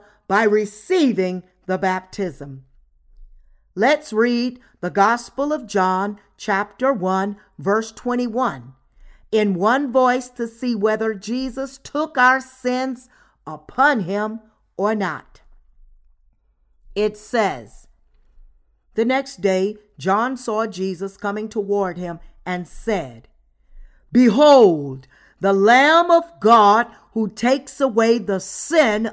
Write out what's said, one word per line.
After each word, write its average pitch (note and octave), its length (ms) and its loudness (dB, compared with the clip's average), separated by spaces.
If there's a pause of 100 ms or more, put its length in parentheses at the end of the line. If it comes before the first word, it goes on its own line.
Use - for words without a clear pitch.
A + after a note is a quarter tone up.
(280)
by G3+ 160 2
receiving G#3 1000 0 (240)
the F#3 100 -2
baptism. E3+ 880 -6 (1120)
Let's C#4+ 360 0
read A#3+ 480 0 (220)
the F3 80 -6
Gospel A#3+ 640 0
of B3+ 140 -8
John, F#3+ 520 -2 (160)
chapter G#3+ 560 -2
one, F#3+ 460 -2 (220)
verse G#3+ 320 -2
twenty-one, A3+ 800 -4 (580)
in G#3+ 220 2
one A#3 380 0
voice B3+ 400 2
to A#3 160 -8
see A#3+ 260 -4
whether A3 400 -2
Jesus B3+ 640 -8
took D4+ 400 -6
our B3+ 240 4
sins B3+ 680 -6 (360)
upon B3 560 -2
him G#3 380 -4 (360)
or G#3 200 -2
not. E3+ 460 -8 (1500)
It G#3+ 200 -2
says, D#3 720 -6 (1080)
"The A3+ 100 0
next C4+ 360 -2
day, F#3+ 360 0 (220)
John G#3 360 0
saw A3 300 -4
Jesus F#3+ 500 -8
coming G#3+ 320 -6
toward G3+ 500 -4
him E3+ 220 -8 (240)
and F3+ 240 -6
said, C3+ 600 -8 (840)
'Behold, G#3+ 960 6 (320)
the G3 140 0
Lamb C#4 560 4
of E4+ 300 2
God A3+ 480 6 (240)
who A3 160 -2
takes C4 540 -2
away A#3 380 2
the F#3+ 200 -4
sin A3+ 720 0